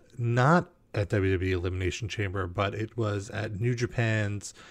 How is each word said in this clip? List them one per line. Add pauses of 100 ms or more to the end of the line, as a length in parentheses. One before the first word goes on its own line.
(180)
not (220)
at
W
W
E
Elimination
Chamber,
but
it
was
at
New
Japan's (160)